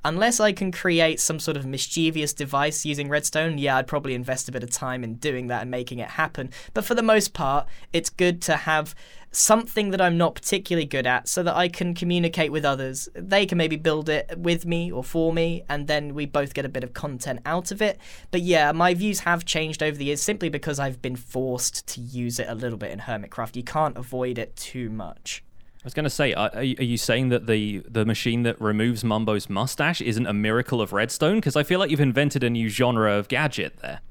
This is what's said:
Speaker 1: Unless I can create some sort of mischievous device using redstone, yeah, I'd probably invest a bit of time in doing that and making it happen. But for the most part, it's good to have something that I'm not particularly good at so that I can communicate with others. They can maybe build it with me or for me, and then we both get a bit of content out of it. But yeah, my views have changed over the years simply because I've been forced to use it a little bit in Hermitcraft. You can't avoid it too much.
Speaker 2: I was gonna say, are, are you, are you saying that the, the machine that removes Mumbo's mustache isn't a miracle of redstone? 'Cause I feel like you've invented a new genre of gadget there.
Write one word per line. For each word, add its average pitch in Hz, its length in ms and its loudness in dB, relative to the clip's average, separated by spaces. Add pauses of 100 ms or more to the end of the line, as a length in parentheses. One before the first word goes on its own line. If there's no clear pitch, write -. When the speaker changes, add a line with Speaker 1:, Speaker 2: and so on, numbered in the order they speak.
Speaker 1:
Unless 208 360 2
I 214 120 6
can 190 200 -2
create 165 480 2
some 160 180 0
sort 147 180 -2
of 135 80 -4
mischievous 151 720 -2
device 143 500 0
using 147 240 -2
redstone, 151 500 0
yeah, 139 180 2
I'd 131 100 2
probably 143 280 -2
invest 123 340 -4
a 123 40 -10
bit 123 120 -6
of 120 60 -10
time 127 340 -4
in 117 100 -6
doing 127 320 -4
that 120 160 -2
and 127 80 -6
making 123 300 -6
it 107 80 -8
happen. 147 420 -4 (240)
But 214 100 0
for 240 120 0
the 233 80 2
most 220 280 4
part, 143 360 2 (240)
it's 165 180 0
good 180 320 2
to 160 140 2
have 156 400 0 (360)
something 214 580 4
that 190 100 0
I'm 170 180 6
not 170 160 4
particularly 175 520 0
good 131 200 -2
at 123 220 2
so 180 160 0
that 170 100 2
I 180 140 4
can 175 260 -2
communicate 170 560 2
with 147 140 -2
others. 131 500 -2
They 196 320 2
can 180 120 0
maybe 160 180 2
build 156 320 0
it 156 280 -2
with 170 300 0
me 170 240 -2
or 127 140 -6
for 165 280 2
me, 170 360 0
and 147 180 -2
then 147 280 -2
we 147 120 -2
both 139 260 0
get 143 120 -4
a 135 40 -4
bit 131 140 -4
of 127 120 -10
content 131 520 -6
out 175 240 -2
of 196 100 -6
it. 202 200 0 (320)
But 180 80 2
yeah, 160 320 6
my 175 200 4
views 190 280 0
have 170 240 0
changed 156 400 0
over 147 120 0
the 143 100 -4
years 143 140 0
simply 202 280 0
because 147 320 -2
I've 135 200 -4
been 127 140 -4
forced 127 800 -4
to 123 60 -12
use 120 400 -4
it - 80 -4
a 117 80 -6
little 117 200 -4
bit 98 140 -8
in 98 80 -10
Hermitcraft. 110 560 -8
You 120 80 -6
can't 156 340 -2
avoid 127 400 -4
it - 200 -8
too 123 340 -8
much. - 540 -10 (320)
Speaker 2:
I - 80 -20
was 127 100 -10
gonna 151 160 0
say, 131 240 2
are, 104 180 0
are 120 120 -4
you, 127 160 0
are - 40 2
you 120 120 0
saying 120 320 2
that 120 180 2
the, 107 420 0
the 113 160 0
machine 117 380 2
that 117 180 0
removes 110 440 2
Mumbo's 107 440 2
mustache 131 520 0
isn't 117 260 0
a 104 80 -2
miracle 110 480 2
of 98 100 -2
redstone? 151 480 2
'Cause 139 140 0
I 151 80 4
feel 180 160 2
like 180 140 2
you've 147 80 2
invented 135 420 4
a 120 80 4
new 117 180 0
genre 110 440 4
of 101 160 0
gadget 123 520 -2
there. 65 200 -10 (100)